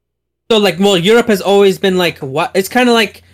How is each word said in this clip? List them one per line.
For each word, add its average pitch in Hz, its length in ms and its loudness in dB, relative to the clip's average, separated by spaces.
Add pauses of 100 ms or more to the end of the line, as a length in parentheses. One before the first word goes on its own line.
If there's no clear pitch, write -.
(520)
So, 226 80 2
like, 190 200 -2
well, 196 200 2
Europe 220 300 2
has 202 120 0
always 196 380 2
been 190 200 -2
like, 175 200 -2
"What?" 147 360 -6
It's 190 140 -2
kinda 247 240 0
like, 226 300 -2 (120)